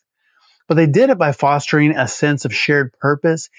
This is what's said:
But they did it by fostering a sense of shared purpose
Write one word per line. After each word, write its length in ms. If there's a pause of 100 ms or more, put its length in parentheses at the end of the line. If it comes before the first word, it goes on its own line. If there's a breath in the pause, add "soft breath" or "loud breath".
(680)
But 80
they 100
did 240
it 80
by 140
fostering 640
a 100
sense 380
of 100
shared 380
purpose 680